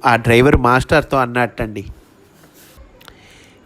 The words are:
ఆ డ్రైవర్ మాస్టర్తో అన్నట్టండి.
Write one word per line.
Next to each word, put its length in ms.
ఆ 100
డ్రైవర్ 400
మాస్టర్తో 600
అన్నట్టండి. 680